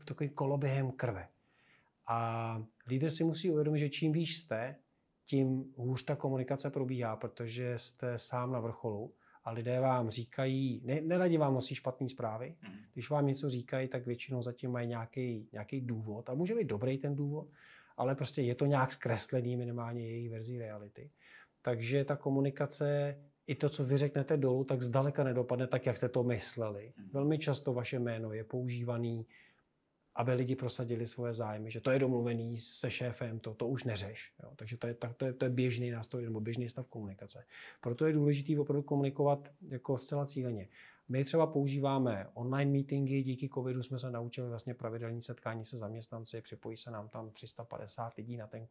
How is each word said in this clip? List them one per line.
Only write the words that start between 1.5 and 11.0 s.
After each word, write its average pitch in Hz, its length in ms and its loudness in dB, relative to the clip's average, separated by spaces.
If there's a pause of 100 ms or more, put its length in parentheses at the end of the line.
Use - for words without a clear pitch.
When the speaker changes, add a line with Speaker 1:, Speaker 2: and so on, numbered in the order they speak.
Speaker 1:
A 113 560 0 (240)
lídr 131 240 2
si 160 140 0
musí 165 260 2
uvědomit, 151 280 4
že 147 120 2
čím 156 220 2
výš 160 260 2
jste, 120 380 -4 (520)
tím 131 360 4 (120)
hůř 127 280 -2
ta 147 120 0
komunikace 135 540 -2
probíhá, 127 460 -2
protože 120 640 -4
jste 123 400 -4
sám 123 340 -2
na 123 80 0
vrcholu 113 540 -4 (300)
a 120 60 -4
lidé 120 300 0
vám 127 300 4
říkají, 131 720 0
ne-, 135 160 0